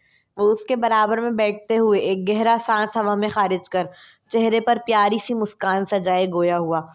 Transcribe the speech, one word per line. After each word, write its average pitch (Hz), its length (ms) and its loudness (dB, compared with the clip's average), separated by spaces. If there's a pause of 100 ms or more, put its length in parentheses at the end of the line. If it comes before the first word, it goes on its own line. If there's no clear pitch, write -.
(360)
वो 202 100 2
उसके 220 300 0
बराबर 226 440 2
में 233 160 -2
बैठते 214 400 -2
हुए 220 240 4
एक 190 260 -2
गहरा 220 320 2
सांस 214 380 -2
हवा 208 200 0
में 208 140 -2
खारिज 190 380 -2
कर 180 200 -2 (420)
चेहरे 226 300 2
पर 226 180 0
प्यारी 214 400 2
सी 240 160 -6
मुस्कान 202 500 -2
सजाए 185 420 0
गोया 175 300 0
हुआ, 165 240 -2 (140)